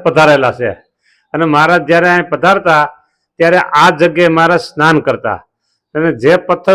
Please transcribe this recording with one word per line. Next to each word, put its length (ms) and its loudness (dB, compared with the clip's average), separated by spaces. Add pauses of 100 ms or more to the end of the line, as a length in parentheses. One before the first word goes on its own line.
પધારેલા 480 2
છે 180 -6 (640)
અને 100 -4
મહારાજ 420 0
જ્યારે 240 0
અહીં 200 -2
પધારતા 520 0 (560)
ત્યારે 220 2 (220)
આ 80 4
જગ્યાએ 380 0
મહારાજ 320 0
સ્નાન 400 -2
કરતા 380 -4 (560)
અને 180 -4
જે 240 0
પથ્થર 380 -2